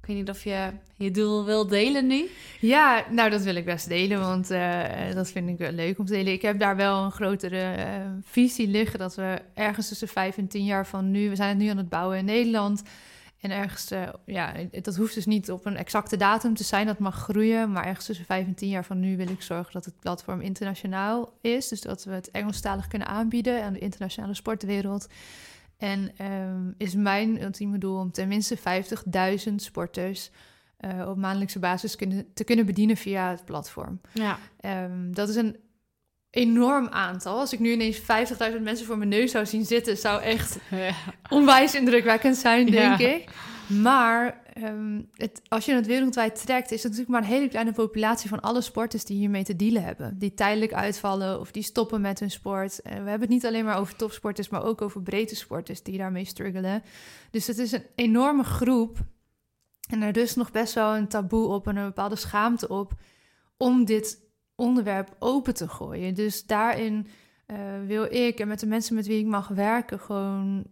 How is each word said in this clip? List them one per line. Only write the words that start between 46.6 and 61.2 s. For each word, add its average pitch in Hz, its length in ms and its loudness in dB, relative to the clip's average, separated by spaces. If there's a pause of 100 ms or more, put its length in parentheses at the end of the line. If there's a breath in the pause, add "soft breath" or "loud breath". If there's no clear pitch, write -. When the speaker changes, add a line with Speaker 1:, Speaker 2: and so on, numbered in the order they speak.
Speaker 2:
is 220 120 -4
het 233 80 -2
natuurlijk 233 180 -4
maar 247 200 4
een 240 80 4
hele 277 120 4
kleine 226 220 0
populatie 214 580 0
van 214 100 -4
alle 240 220 0
sporters 226 440 -4
die 202 120 -4
hiermee 202 260 0
te 190 120 -4
dealen 208 280 2
hebben. 170 360 -8
Die 202 140 -2
tijdelijk 214 400 0
uitvallen 196 680 -2
of - 120 -12
die 214 120 -8
stoppen 220 380 0
met 196 180 -2
hun 202 120 -4
sport. 196 500 -6
Eh, - 100 -12
we - 60 -8
hebben 202 240 -4
het 233 80 -2
niet 247 160 4
alleen 226 200 0
maar 214 120 0
over 196 180 -4
topsporters, 208 540 -6
maar 196 140 -4
ook 226 180 0
over 202 200 -6
breedte 202 340 -2
sporters - 480 -10
die 190 140 -8
daarmee 190 280 -4
struggelen. 190 580 -4 (480 loud breath)
Dus 220 160 -2
het 226 100 -4
is 233 140 -2
een 233 120 -2 (120)
enorme 254 480 4
groep. 233 540 2 (920)
En 220 120 -2
er 214 120 0
rust 240 220 2
nog 240 160 -2
best 226 220 0
wel 214 220 2
een 214 120 0
taboe 214 400 0